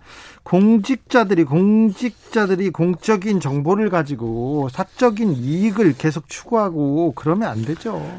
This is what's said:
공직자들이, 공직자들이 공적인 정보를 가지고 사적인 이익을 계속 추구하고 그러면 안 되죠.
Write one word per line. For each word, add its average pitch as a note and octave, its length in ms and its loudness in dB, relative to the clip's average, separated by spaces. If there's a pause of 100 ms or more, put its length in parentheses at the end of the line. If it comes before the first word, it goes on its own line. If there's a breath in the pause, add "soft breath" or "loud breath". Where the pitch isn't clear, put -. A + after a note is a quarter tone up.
(440 loud breath)
공직자들이, G#3 1000 2
공직자들이 G3+ 1300 0
공적인 F#3 720 0
정보를 D3+ 480 0
가지고 C3+ 840 -4
사적인 G#3 640 0
이익을 F3 640 2
계속 D#3 320 -4
추구하고 E3 880 -2
그러면 F#3 340 -2
안 A2+ 160 -4
되죠. E3 360 -6 (180)